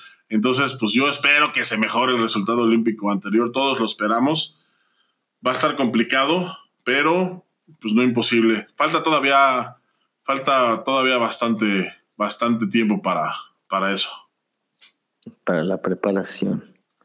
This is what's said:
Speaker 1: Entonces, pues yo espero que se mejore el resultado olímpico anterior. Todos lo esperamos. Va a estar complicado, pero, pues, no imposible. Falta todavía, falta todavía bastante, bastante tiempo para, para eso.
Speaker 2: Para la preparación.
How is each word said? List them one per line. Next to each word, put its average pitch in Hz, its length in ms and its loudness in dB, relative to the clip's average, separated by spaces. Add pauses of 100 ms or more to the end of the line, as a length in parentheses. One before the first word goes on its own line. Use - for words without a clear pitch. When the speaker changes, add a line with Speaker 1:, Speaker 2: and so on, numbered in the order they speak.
(300)
Speaker 1:
Entonces, 127 500 0
pues 104 140 -2
yo 139 160 2
espero 143 420 2
que 120 140 -2
se 110 120 -2
mejore 117 360 0
el 117 80 0
resultado 113 400 0
olímpico 113 500 2
anterior. 101 400 0
Todos 135 280 0
lo 110 60 0
esperamos. 120 720 -2 (880)
Va 127 60 2
a - 20 -2
estar 143 220 0
complicado, 139 840 0 (280)
pero, 170 600 0 (360)
pues, 107 120 -4
no 120 80 4
imposible. 113 680 2 (100)
Falta 156 260 0
todavía, 139 720 2 (480)
falta 131 640 0
todavía 131 320 2
bastante, 110 760 0 (220)
bastante 113 520 -2
tiempo 104 340 2
para, 82 320 -2 (340)
para 95 240 -2
eso. 98 180 -4 (1300)
Speaker 2:
Para 87 200 -2
la 95 180 -2
preparación. 95 920 -4 (320)